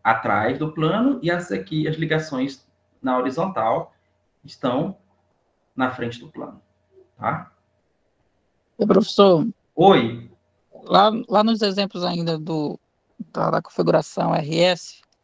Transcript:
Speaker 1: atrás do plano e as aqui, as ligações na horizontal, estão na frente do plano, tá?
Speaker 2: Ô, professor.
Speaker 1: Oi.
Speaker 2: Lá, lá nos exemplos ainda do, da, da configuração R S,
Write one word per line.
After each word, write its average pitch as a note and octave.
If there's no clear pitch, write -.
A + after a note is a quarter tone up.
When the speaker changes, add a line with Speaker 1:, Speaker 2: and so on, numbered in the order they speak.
Speaker 1:
atrás A2
do D#3
plano G#3+
e E3
as F3
aqui, D#3
as D#3
ligações D#3
na B2+
horizontal, C3+
estão D3
na B2+
frente A#2+
do -
plano, -
tá? C#3+
Speaker 2:
Ô, G#3
professor. G3
Speaker 1:
Oi. D3
Speaker 2:
Lá, F#3+
lá G#3+
nos A3
exemplos G3
ainda E3+
do, D#3
da, -
da -
configuração E3
R D#3+
S, F3